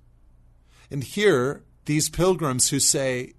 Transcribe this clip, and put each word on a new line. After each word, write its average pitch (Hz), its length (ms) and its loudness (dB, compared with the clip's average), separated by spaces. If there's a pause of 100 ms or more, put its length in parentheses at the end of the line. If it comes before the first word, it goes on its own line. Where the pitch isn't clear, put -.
(920)
And 139 140 -6
here, 147 580 2 (220)
these 151 240 0
pilgrims 156 640 0
who 139 100 0
say, 131 580 -2